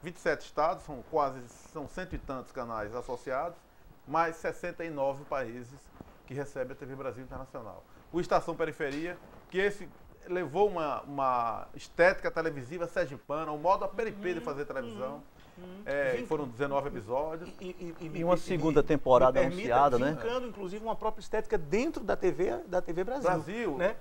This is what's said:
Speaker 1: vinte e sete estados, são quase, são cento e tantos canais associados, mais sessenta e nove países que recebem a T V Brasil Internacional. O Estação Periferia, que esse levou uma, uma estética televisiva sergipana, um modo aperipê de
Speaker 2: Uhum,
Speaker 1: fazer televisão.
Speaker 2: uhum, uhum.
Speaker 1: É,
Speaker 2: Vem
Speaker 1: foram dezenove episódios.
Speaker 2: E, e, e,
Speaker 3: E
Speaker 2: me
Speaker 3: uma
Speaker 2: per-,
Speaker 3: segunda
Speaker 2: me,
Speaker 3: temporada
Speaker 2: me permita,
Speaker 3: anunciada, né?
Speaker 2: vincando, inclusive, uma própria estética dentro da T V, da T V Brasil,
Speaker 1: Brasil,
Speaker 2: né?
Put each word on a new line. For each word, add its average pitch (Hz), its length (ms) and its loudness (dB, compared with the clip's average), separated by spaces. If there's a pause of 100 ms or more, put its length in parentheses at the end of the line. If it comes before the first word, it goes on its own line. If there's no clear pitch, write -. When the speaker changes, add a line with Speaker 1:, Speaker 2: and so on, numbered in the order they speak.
Speaker 1:
vinte 175 140 -12
e - 40 -20
sete 156 220 0
estados, 165 420 0
são 131 260 -12
quase, 139 300 2 (320)
são 143 160 -10
cento 175 260 -8
e 139 40 -6
tantos 131 340 -8
canais 113 420 -6
associados, 131 640 -4 (480)
mais 165 300 2
sessenta 175 480 -6
e 165 60 -6
nove 139 340 -2
países 127 540 -6 (480)
que - 80 -12
recebem 135 380 -6
a - 20 -10
T 139 100 -14
V 131 120 -10
Brasil 131 260 -8
Internacional. 127 640 -12 (280)
O 170 80 0
Estação 170 340 2
Periferia, 156 640 -2 (340)
que 175 80 -2
esse 196 300 0 (380)
levou 180 420 2
uma, 156 340 -2
uma 123 720 0
estética - 560 4
televisiva 160 560 -4
sergipana, 151 680 -4
um 151 60 -6
modo 196 260 4
aperipê 202 480 -4
de 165 60 -2
Speaker 2:
Uhum, - 60 -8
Speaker 1:
fazer 143 200 -4
televisão. 131 580 -6 (360)
Speaker 2:
uhum, 175 60 -14
uhum. 185 200 -14
Speaker 1:
É, 135 280 0
Speaker 2:
Vem 123 140 -2
Speaker 1:
foram 147 220 -2
dezenove 139 400 -2
episódios. 143 640 -4 (100)
Speaker 2:
E, 190 60 -10
e, 180 340 -8
e, 175 60 -8
Speaker 3:
E - 20 -8
Speaker 2:
me 151 160 -4
Speaker 3:
uma 175 100 6
Speaker 2:
per-, 175 80 0
Speaker 3:
segunda 156 380 4
Speaker 2:
me, 135 60 6
Speaker 3:
temporada 127 520 8
Speaker 2:
me 135 100 6
permita, 180 260 0
Speaker 3:
anunciada, 131 240 8
né? 139 140 4
Speaker 2:
vincando, 240 340 -2
inclusive, 202 360 -8
uma 220 140 -2
própria 214 240 -2
estética 214 380 0
dentro 226 440 0
da 202 140 2
T 185 140 4
V, 165 360 0
da 180 140 0
T 175 120 -2
V 180 120 0
Brasil, 240 260 0
Speaker 1:
Brasil, 175 460 0
Speaker 2:
né? 180 240 2